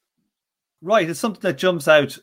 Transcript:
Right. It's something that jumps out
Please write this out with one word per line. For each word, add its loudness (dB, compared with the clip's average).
Right. 0
It's -10
something -6
that -2
jumps 0
out 4